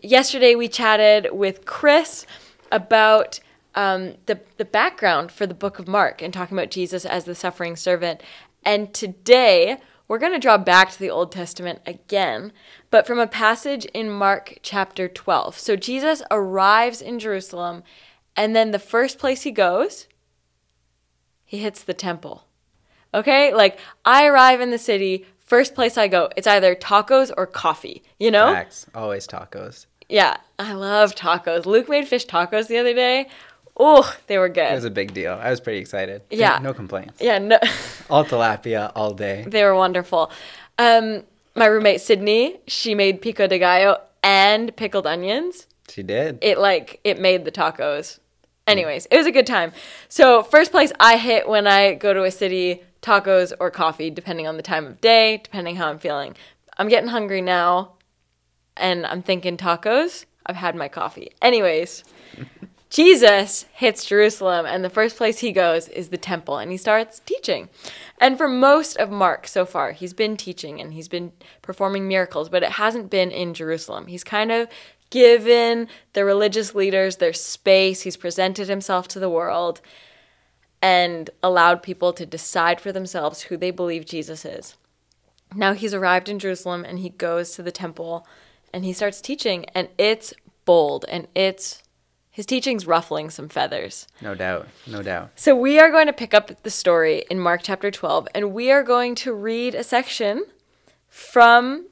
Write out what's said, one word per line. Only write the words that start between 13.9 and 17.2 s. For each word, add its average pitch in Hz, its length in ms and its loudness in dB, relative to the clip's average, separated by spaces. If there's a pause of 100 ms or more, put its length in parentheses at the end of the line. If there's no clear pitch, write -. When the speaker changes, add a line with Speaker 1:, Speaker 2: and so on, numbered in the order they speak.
Speaker 1:
Mark 202 500 -2
chapter 190 460 -6
twelve. - 500 -4
So 208 200 -2
Jesus 269 520 -4
arrives 208 720 0
in 233 180 -10
Jerusalem, 180 640 -8 (520)